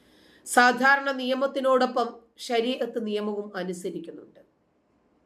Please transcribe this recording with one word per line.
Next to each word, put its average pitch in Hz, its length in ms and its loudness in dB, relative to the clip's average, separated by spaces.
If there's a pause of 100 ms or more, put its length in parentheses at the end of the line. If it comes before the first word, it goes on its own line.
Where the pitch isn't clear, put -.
(460)
സാധാരണ 254 680 4
നിയമത്തിനോടൊപ്പം 254 1080 0 (180)
ശരീഅത്ത് 233 680 -2
നിയമവും 208 500 -4
അനുസരിക്കുന്നുണ്ട്. 175 840 -10 (880)